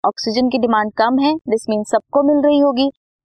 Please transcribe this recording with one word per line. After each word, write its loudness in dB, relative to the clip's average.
ऑक्सीजन -2
की -2
डिमांड 0
कम 0
है, 2
this -4
means -2
सबको -2
मिल 2
रही 4
होगी, 2